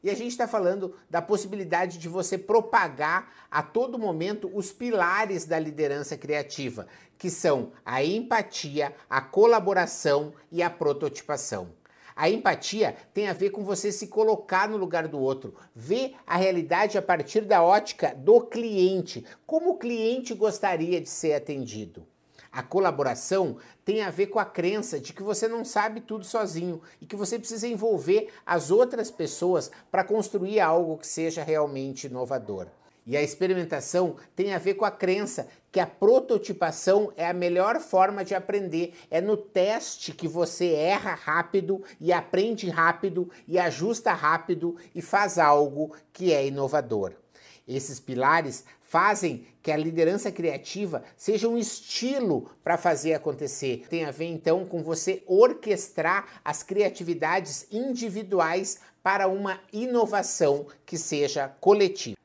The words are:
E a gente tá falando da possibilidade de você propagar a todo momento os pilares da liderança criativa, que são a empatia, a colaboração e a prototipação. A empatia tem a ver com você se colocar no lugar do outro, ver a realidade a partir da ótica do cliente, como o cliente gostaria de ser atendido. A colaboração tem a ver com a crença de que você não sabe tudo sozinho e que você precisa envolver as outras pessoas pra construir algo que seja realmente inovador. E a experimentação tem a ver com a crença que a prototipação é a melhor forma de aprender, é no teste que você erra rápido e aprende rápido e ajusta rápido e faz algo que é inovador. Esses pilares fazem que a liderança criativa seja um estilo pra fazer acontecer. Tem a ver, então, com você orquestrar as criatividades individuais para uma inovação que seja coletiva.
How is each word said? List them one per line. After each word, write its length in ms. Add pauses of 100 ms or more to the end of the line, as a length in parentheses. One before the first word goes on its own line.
E 60
a 40
gente 220
tá 100
falando 460 (160)
da 100
possibilidade 760
de 100
você 300
propagar 920 (220)
a 140
todo 340
momento 560
os 180
pilares 760
da 120
liderança 580
criativa, 720 (320)
que 100
são 440 (120)
a 200
empatia, 880 (160)
a 100
colaboração 1120 (180)
e 100
a 80
prototipação. 1000 (460)
A 140
empatia 680 (200)
tem 120
a 60
ver 160
com 140
você 280
se 140
colocar 640
no 80
lugar 300
do 100
outro, 380 (200)
ver 380 (140)
a 100
realidade 640
a 20
partir 400
da 220
ótica 500
do 280
cliente, 840 (180)
como 280
o 80
cliente 560
gostaria 680
de 80
ser 240
atendido. 720 (460)
A 120
colaboração 960 (260)
tem 180
a 80
ver 180
com 120
a 60
crença 520
de 140
que 100
você 240
não 200
sabe 340
tudo 240
sozinho 580 (200)
e 40
que 80
você 240
precisa 300
envolver 640 (160)
as 260
outras 400
pessoas 580 (220)
pra 140
construir 560
algo 360
que 80
seja 380
realmente 640
inovador. 600 (380)
E 120
a 40
experimentação 920 (180)
tem 200
a 40
ver 180
com 100
a 40
crença 600 (200)
que 120
a 40
prototipação 1300
é 100
a 60
melhor 480
forma 420
de 100
aprender, 600 (180)
é 80
no 160
teste 800
que 140
você 480
erra 380
rápido 720 (160)
e 140
aprende 560
rápido 600 (160)
e 140
ajusta 540
rápido 640 (180)
e 60
faz 360
algo 560 (200)
que 180
é 160
inovador. 640 (560)
Esses 320
pilares 640 (160)
fazem 680 (160)
que 80
a 40
liderança 560
criativa 720 (160)
seja 320
um 80
estilo 960 (120)
pra 140
fazer 380
acontecer. 760
Tem 160
a 60
ver, 140
então, 420
com 160
você 420
orquestrar 1040 (180)
as 160
criatividades 1120
individuais 1080 (240)
para 260
uma 320 (140)
inovação 920 (180)
que 140
seja 480 (120)
coletiva. 640